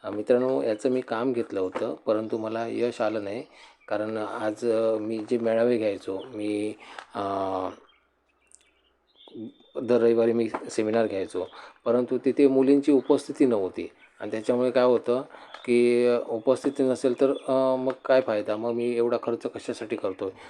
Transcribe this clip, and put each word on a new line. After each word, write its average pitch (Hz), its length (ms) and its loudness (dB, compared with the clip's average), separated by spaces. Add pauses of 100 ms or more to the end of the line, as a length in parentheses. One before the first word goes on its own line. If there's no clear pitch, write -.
अ, 101 60 -8
मित्रांनो, 127 520 2
याचं 117 280 -2
मी 127 120 0
काम 120 320 -2
घेतलं 113 260 -4
होतं, 95 360 -4 (100)
परंतु 110 320 0
मला 110 300 -6
यश 117 340 -2
आलं 110 220 -2
नाही, 104 200 -8 (440)
कारण 110 300 -4
आज, 107 480 -4
अ, 110 320 2
मी 110 200 -4
जे 110 200 -2
मेळावे 117 400 2
घ्यायचो, 98 420 -4 (140)
मी, 104 400 -4 (420)
अ, 110 60 -6 (2500)
दर 120 200 2
रविवारी 117 320 4
मी 117 160 0 (220)
सेमिनार 110 360 0
घ्यायचो, 92 400 -6 (380)
परंतु 123 320 0
तिथे 135 300 4
मुलींची 135 440 4
उपस्थिती 139 540 4
नव्हती 95 460 0 (280)
आणि 104 120 -10
त्याच्यामुळे 123 400 0
काय 123 120 4
होतं 123 380 2 (440)
की, 120 420 4
अ, 120 200 4
उपस्थिती 131 560 0
नसेल 127 380 0
तर, 139 100 4
अ, 131 440 0
मग 131 180 -2 (120)
काय 131 160 4
फायदा? 104 340 -2
मग 117 160 -4
मी 120 260 -2
एवढा 117 260 2
खर्च 117 180 -4
कशासाठी 113 540 -8
करतोय? 98 340 -6 (200)